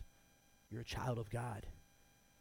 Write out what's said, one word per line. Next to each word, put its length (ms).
You're 120
a 20
child 340
of 100
God. 380